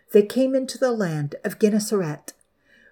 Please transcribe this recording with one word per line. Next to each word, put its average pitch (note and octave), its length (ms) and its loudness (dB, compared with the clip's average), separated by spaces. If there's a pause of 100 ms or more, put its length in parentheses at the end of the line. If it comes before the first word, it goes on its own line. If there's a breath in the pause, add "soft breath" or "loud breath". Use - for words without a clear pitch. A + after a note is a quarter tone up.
(120)
they G#3 100 8
came C4 320 0
into C4 240 -4
the B3+ 140 0
land D#3+ 520 -2
of F3 140 -8
Gennesaret. G#3 760 0 (580 soft breath)